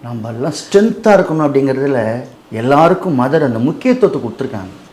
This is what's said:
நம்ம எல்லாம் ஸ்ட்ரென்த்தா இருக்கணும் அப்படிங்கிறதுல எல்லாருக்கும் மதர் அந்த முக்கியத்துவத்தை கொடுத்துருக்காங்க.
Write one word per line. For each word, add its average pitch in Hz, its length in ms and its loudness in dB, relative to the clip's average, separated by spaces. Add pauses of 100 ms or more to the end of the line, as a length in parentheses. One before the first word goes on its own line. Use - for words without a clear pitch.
நம்ம 117 260 -10
எல்லாம் 127 240 -6
ஸ்ட்ரென்த்தா 214 640 0
இருக்கணும் 156 280 0
அப்படிங்கிறதுல 135 760 0 (300)
எல்லாருக்கும் 143 680 2
மதர் 147 240 2
அந்த 117 140 -2
முக்கியத்துவத்தை 170 640 0
கொடுத்துருக்காங்க. 107 500 -8 (200)